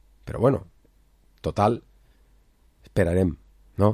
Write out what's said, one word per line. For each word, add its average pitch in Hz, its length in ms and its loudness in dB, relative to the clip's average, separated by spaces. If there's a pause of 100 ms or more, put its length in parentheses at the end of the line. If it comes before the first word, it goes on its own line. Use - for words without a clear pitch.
(240)
Però - 160 -10
bueno, 123 220 2 (800)
total, 104 380 0 (1040)
esperarem, 90 500 0 (460)
no, 104 140 4